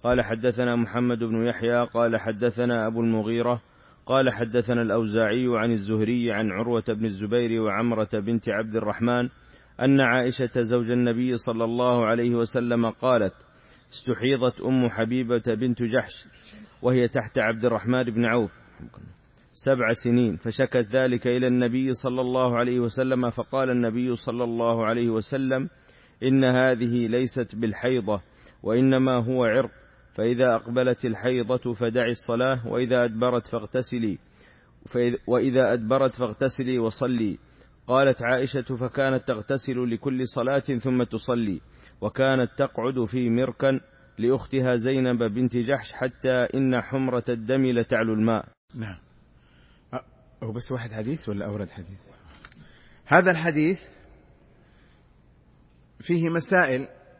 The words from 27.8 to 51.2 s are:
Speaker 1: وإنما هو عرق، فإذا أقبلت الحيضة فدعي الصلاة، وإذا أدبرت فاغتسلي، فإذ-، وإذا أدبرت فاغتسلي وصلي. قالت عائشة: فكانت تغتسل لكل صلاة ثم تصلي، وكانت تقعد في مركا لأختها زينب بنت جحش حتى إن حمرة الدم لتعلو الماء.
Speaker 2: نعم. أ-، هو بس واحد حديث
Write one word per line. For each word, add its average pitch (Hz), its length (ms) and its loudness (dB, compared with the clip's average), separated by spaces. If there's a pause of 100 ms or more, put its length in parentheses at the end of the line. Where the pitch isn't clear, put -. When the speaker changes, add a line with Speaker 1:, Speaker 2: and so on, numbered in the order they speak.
Speaker 1:
وإنما 127 640 4
هو 127 200 0
عرق، 117 260 2 (420)
فإذا 120 420 2
أقبلت 123 500 -2
الحيضة 120 680 -2
فدعي 117 380 0
الصلاة، 120 560 -2
وإذا 123 360 2
أدبرت 120 440 0
فاغتسلي، 117 720 -4 (680)
فإذ-، 120 420 0
وإذا 123 460 4
أدبرت 123 420 2
فاغتسلي 127 640 -2
وصلي. 113 600 -2 (480)
قالت 131 360 4
عائشة: 127 380 0
فكانت 127 680 -2
تغتسل 123 640 -2
لكل 127 340 -4
صلاة 135 320 0
ثم 127 440 0
تصلي، 113 580 -2 (400)
وكانت 131 560 0
تقعد 127 480 -2
في 123 240 -2
مركا 131 500 0 (380)
لأختها 127 580 0
زينب 123 480 2
بنت 120 340 0
جحش 123 340 -2
حتى 127 440 -2
إن 127 460 0
حمرة 127 480 -2
الدم 123 360 0
لتعلو 113 480 2
الماء. 110 320 2 (300)
Speaker 2:
نعم. 104 220 -10 (960)
أ-، 127 100 -10 (400)
هو 113 80 -8
بس 117 200 -8
واحد 120 200 -6
حديث 113 380 -6